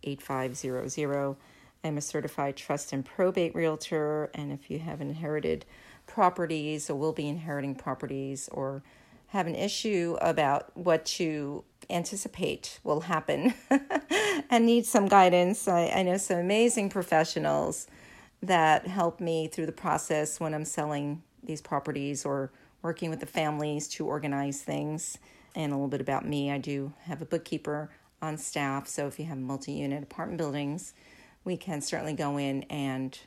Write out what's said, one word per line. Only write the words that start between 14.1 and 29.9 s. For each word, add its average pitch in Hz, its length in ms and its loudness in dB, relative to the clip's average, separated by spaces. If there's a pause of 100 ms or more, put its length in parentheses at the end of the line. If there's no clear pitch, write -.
and 233 160 8
need 233 200 6
some 202 220 4
guidance, 185 600 8
I, 170 200 4
I - 160 2
know 180 140 4
some 190 200 0
amazing 208 520 4
professionals 156 1000 2 (540)
that 165 460 6
help 170 320 0
me 165 280 0
through 160 180 -4
the 156 60 -4
process 156 680 0
when 156 140 -2
I'm 151 120 -4
selling 147 580 -4 (200)
these 156 180 -6
properties 143 640 -4
or 139 260 -2 (300)
working 165 280 -4
with 160 100 -6
the 156 60 -6
families 151 640 -2
to - 180 -6
organize 143 560 -2
things. 147 560 -4 (380)
And 151 160 -2
a 143 40 0
little 139 120 0
bit 135 140 -2
about 135 240 -2
me, 143 260 0
I 143 60 -2
do 139 360 -4 (100)
have 160 180 -8
a 156 40 -6
bookkeeper 151 640 -4 (320)
on 156 160 -6
staff, 139 500 -2
so 143 200 -2
if 135 120 -8
you 151 60 -4
have 151 120 -6
multi-unit 139 680 -4